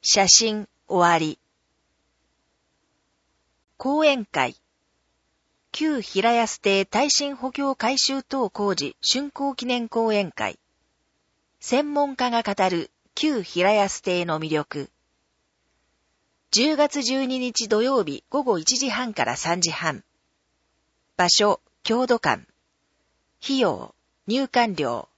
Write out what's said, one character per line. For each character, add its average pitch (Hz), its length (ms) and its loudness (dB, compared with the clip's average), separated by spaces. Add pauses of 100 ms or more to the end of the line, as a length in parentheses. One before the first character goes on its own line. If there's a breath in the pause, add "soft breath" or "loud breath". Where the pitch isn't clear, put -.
写 196 260 2
真 214 420 4 (180)
終 175 240 4
わ 170 60 4
り。 156 220 -2 (2500)
講 294 280 0
演 269 200 2
会。 127 300 -2 (1160)
旧 302 280 -2
平 202 320 0
安 233 260 0
邸 196 260 2
耐 254 240 0
震 285 280 0
補 254 160 -6
強 277 220 -2
改 254 220 0
修 269 260 -2
等 254 260 -2
工 202 260 -2
事 143 260 -6
竣 277 300 -2
工 277 240 -6
記 - 100 -8
念 240 220 -2
講 226 240 0
演 202 200 0
会。 101 280 -8 (1000)
専 294 320 -2
門 285 240 0
家 247 120 0
が 233 140 0
語 202 260 0
る 170 220 -4 (240)
旧 285 260 0
平 180 300 0 (100)
安 196 200 -2
邸 175 240 -2
の 160 120 -2
魅 156 120 -6
力。 151 420 -4 (1600)
十 285 240 2
月 294 260 0
十 262 220 -2
二 262 160 -4
日 233 300 -4
土 220 120 2
曜 247 220 2
日 147 260 -8
午 285 140 -2
後 220 160 0
一 160 160 0
時 269 140 -2
半 226 240 -6
か 151 100 -2
ら 120 140 -2
三 175 240 -2
時 165 100 0
半。 151 320 -4 (1120)
場 180 140 2
所、 208 320 4 (220)
郷 240 220 0
土 240 140 2
館。 107 260 -2 (960)
費 269 180 -2
用、 135 360 0 (320)
入 247 220 0
館 233 260 2
料。 120 320 -4 (100)